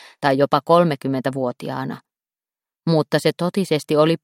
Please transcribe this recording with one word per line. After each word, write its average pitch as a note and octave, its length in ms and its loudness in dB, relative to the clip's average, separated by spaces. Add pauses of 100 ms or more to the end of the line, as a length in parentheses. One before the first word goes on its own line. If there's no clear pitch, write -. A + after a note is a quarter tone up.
(200)
tai C3+ 180 2
jopa C#3+ 260 2
kolmekymmentävuotiaana. C3+ 1300 -2 (880)
Mutta D#3+ 320 0
se D3+ 180 0
totisesti E3+ 600 -2
oli D#3+ 280 4